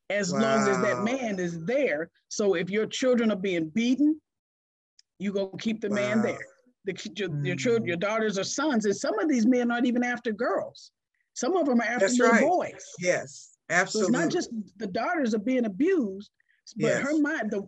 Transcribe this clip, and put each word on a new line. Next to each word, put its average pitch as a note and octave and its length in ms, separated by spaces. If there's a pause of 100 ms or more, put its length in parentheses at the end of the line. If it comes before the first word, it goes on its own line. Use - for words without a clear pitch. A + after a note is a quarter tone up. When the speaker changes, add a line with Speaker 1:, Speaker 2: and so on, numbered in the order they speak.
Speaker 1:
as G3 220
long A3 360
as - 120
that - 180
Speaker 2:
Wow. - 60
Speaker 1:
man A3+ 360
is E3+ 260
there. F3+ 440 (180)
So G3 280
if E3+ 140
your G#3+ 160
children A#3 460
are G3+ 60
being F3 320
beaten, C4 500 (1000)
you G3 120
gonna F#3+ 260
keep A3 240
the G#3 80
man G#3 280
Speaker 2:
Wow. G#3+ 60
Speaker 1:
there. F#3 220 (400)
The F#3+ 80
ki-, G#3 220
your, G3 140 (160)
your F3+ 100
children, A3+ 280
Speaker 2:
Mm. - 40
Speaker 1:
your E3+ 100
daughters G#3+ 400
or F#3+ 60
sons, B3 420
and G3 100
some E4 240
of E4+ 100
these A#3+ 160
men B3 260
aren't A#3+ 160
even A#3+ 160
after B3 280
girls. - 600 (420)
Some C4+ 220
of E4+ 120
them B3 120
are A#3 60
after A#3+ 220
Speaker 2:
That's B3 120
Speaker 1:
little A#3 140
Speaker 2:
right. A3 120
Speaker 1:
boys. E4 380 (160)
Speaker 2:
Yes, - 580 (120)
Speaker 1:
So F3 140
it's F#3 120 (140)
not C4 140
Speaker 2:
absolutely. D#4+ 100
Speaker 1:
just F4 160 (280)
the G#3+ 100
daughters B3 460
are A#3 60
being B3 260
abused, G#3 640 (480)
but D#3 140 (100)
her C#4 100
Speaker 2:
Yes. D#4 100
Speaker 1:
mind, C#4+ 300
the, G3+ 160